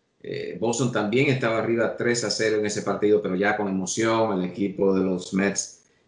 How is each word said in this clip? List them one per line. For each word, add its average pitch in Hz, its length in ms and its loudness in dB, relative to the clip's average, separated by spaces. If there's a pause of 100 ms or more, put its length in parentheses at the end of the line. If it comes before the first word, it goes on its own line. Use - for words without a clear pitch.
(220)
eh, 87 380 -8
Boston 120 320 0
también 110 380 2
estaba 117 300 0
arriba 110 360 0
tres 117 300 -2
a 104 40 -4
cero 107 300 0
en 107 60 0
ese 104 160 -4
partido, 101 400 2
pero 92 140 -2
ya 101 200 2
con 101 140 -2
emoción, 107 680 0
el 90 120 -2
equipo 98 440 0
de 95 80 4
los 92 320 -2
Mets 95 500 -2 (240)